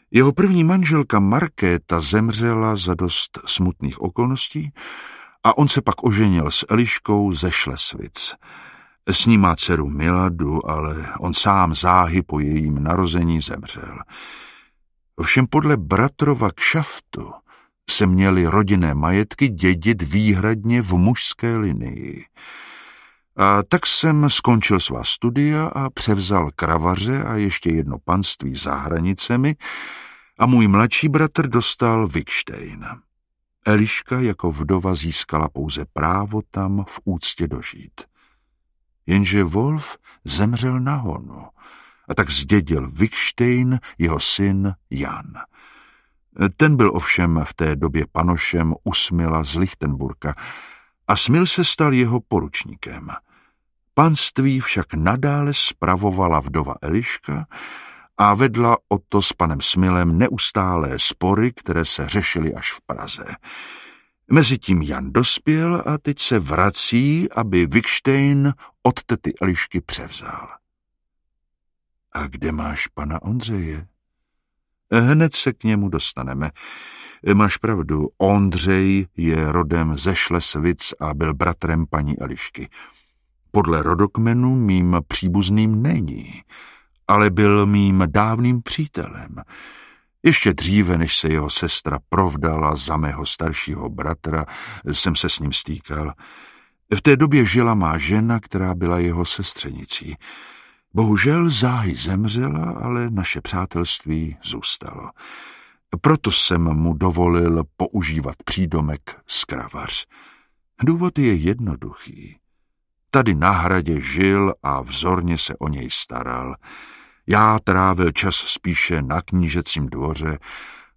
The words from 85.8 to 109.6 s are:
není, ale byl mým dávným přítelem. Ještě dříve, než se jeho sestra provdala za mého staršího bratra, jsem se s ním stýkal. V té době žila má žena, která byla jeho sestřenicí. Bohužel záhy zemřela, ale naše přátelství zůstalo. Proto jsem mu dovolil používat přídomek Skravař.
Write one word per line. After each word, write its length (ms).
není, 600
ale 220
byl 360
mým 400
dávným 560
přítelem. 720
Ještě 320
dříve, 440
než 180
se 120
jeho 220
sestra 480
provdala 680
za 200
mého 300
staršího 640
bratra, 560
jsem 320
se 120
s 100
ním 140
stýkal. 600
V 80
té 140
době 300
žila 280
má 240
žena, 420
která 340
byla 240
jeho 260
sestřenicí. 920
Bohužel 560
záhy 460
zemřela, 760
ale 400
naše 300
přátelství 1040
zůstalo. 640
Proto 300
jsem 320
mu 320
dovolil 680
používat 680
přídomek 800
Skravař. 800